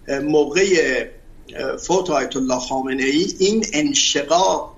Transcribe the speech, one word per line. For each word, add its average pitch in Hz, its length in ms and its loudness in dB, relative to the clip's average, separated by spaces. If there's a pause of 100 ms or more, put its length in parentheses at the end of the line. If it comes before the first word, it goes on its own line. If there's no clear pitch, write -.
اه، 139 100 -2
موقع، 147 440 2 (960)
اه، - 200 -6
فوت 180 340 0
آیت 143 260 -2
الله 127 220 0
خامنه 131 460 -4
ای، 151 220 2 (120)
این 208 340 2
انشقاق 151 1040 0